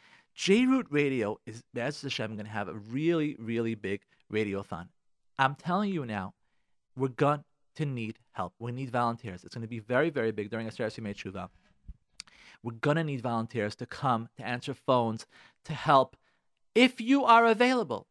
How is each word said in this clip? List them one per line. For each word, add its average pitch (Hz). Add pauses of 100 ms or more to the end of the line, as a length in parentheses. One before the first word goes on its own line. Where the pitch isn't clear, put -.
(340)
J-Root 247
Radio 135
is, 113 (100)
Be'ez 123
Hashem, 113
gonna 104
have 104
a 80
really, 147
really 113
big 101 (300)
radiothon. 98 (500)
I'm 135
telling 196
you 147
now, 101 (640)
we're 131
going 147 (320)
to 156
need 117 (140)
help. 90
We 120
need 127
volunteers. 117
It's -
gonna 113
be 117
very, 123
very 117
big 104
during 113
Aseret 120
Yemei 104
Teshuvah. 95 (1120)
We're 117
gonna 147
need 139
volunteers 113
to 151
come, 117
to 110
answer 123
phones, 113 (380)
to 160
help. 139 (580)
If 254
you 262
are 233
available, 226